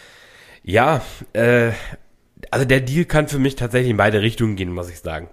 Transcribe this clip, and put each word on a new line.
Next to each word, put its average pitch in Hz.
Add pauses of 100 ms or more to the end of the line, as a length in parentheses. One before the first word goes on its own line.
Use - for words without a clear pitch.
(640)
ja, 123 (320)
äh, 117 (800)
also 127
der 131
Deal 139
kann 151
für 143
mich 135
tatsächlich 123
in 107
beide 104
Richtungen 113
gehen, 92
muss 87
ich 82
sagen. 82